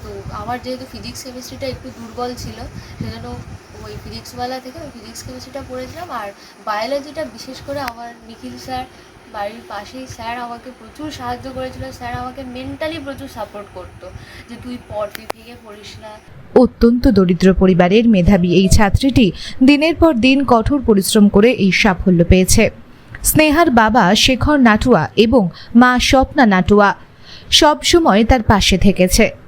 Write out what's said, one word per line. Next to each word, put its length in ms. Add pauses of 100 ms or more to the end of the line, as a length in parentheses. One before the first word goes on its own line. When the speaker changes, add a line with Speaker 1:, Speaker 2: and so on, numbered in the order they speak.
Speaker 1:
তো 180 (100)
আমার 320
যেহেতু 280
ফিজিক্স 320
কেমিস্ট্রিটা 440
একটু 220
দুর্বল 480
ছিল, 260 (360)
সেজন্য 360 (480)
ওই 80 (120)
ফিজিক্সওয়ালা 560
থেকে 200
ওই 140
ফিজিক্স 300
কেমিস্ট্রিটা 460
পড়েছিলাম। 420
আর 200 (340)
বায়োলজিটা 580
বিশেষ 340 (100)
করে 120
আমার 340 (140)
নিখিল 300
স্যার, 280 (480)
বাড়ির 340
পাশেই 400
স্যার, 300
আমাকে 420
প্রচুর 320
সাহায্য 400
করেছিল। 400
স্যার 220
আমাকে 300
মেন্টালি 600
প্রচুর 300
সাপোর্ট 400
করতো 360 (400)
যে, 140
"তুই 140 (120)
পড়, 260
তুই 180
ভেঙে 220 (100)
পড়িস 360
না।" 60 (480)
Speaker 2:
অত্যন্ত 520
দরিদ্র 460
পরিবারের 560
মেধাবী 420
এই 160
ছাত্রীটি 640 (320)
দিনের 320
পর 180
দিন 320
কঠোর 400
পরিশ্রম 440
করে 220
এই 200
সাফল্য 540
পেয়েছে। 440 (540)
স্নেহার 480
বাবা 440
শেখর 420
নাটুয়া 580
এবং 340 (260)
মা 240
স্বপ্না 460
নাটুয়া 500 (560)
সব 300
সময় 420
তার 200
পাশে 340
থেকেছে। 540 (160)